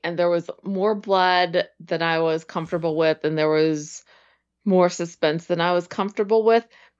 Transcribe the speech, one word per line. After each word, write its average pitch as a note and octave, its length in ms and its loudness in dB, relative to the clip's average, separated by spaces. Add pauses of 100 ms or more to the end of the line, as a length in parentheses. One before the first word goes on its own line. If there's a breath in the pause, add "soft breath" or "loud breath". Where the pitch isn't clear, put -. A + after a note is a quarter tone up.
and F3 140 -6
there F3 100 2
was E3+ 220 -2 (140)
more G3 320 -2
blood F3+ 720 2 (120)
than E3 220 -4
I E3 160 0
was E3 260 -2
comfortable E3 520 -4
with, D#3 280 0
and D#3 140 -2
there D#3 100 2
was D#3 560 0 (600 soft breath)
more F3+ 240 4
suspense E3+ 560 -4
than E3+ 160 -2
I F3+ 100 2
was F3 140 0
comfortable G#3 580 -2
with, A3+ 220 4 (340 soft breath)